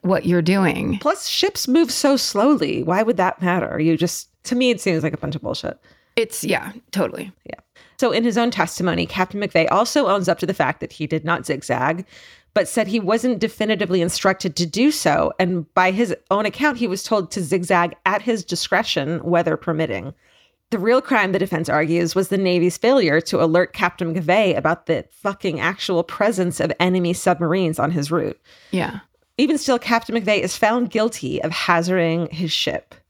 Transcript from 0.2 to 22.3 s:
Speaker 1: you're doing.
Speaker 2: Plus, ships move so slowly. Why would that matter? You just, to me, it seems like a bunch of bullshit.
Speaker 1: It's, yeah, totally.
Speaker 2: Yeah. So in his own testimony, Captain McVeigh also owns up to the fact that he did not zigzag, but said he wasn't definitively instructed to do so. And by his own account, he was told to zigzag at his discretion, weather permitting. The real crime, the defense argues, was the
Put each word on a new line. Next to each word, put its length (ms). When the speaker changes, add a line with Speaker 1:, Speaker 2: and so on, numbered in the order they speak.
Speaker 1:
you're 160
doing. 580
Speaker 2:
Plus, 280
ships 400
move 240
so 240
slowly. 680
Why 200
would 140
that 240
matter? 400
You 160
just, 320
to 120
me, 140
it 100
seems 240
like 100
a 40
bunch 180
of 60
bullshit. 360
Speaker 1:
It's, 280
yeah, 280
totally. 420
Speaker 2:
Yeah. 160
So 140
in 100
his 140
own 120
testimony, 560
Captain 360
McVeigh 280
also 380
owns 220
up 100
to 60
the 80
fact 260
that 140
he 120
did 200
not 200
zigzag, 600
but 160
said 180
he 120
wasn't 400
definitively 600
instructed 540
to 100
do 260
so. 460
And 360
by 180
his 240
own 140
account, 320
he 100
was 160
told 280
to 120
zigzag 500
at 160
his 240
discretion, 800
weather 340
permitting. 560
The 100
real 220
crime, 320
the 60
defense 280
argues, 480
was 140
the 80